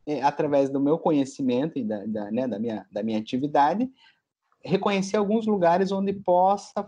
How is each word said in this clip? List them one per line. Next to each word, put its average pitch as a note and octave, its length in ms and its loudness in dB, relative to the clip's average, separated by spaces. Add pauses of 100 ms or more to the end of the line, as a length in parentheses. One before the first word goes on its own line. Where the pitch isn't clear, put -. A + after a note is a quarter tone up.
é, D3 160 -4
através C#3+ 480 2
do C#3 100 -2
meu D3 180 2
conhecimento C#3 800 0
e B2 60 -4
da, G#2+ 220 -4
da, G#2+ 240 -6
né, B2 180 -2
da G#2 100 -6
minha, A2 320 -6
da G2+ 120 -6
minha A2 160 -2
atividade, D3 720 0 (720)
reconhecer G3 520 0
alguns G#3+ 300 0
lugares F#3 460 2
onde G3 200 -2
possa G3 760 0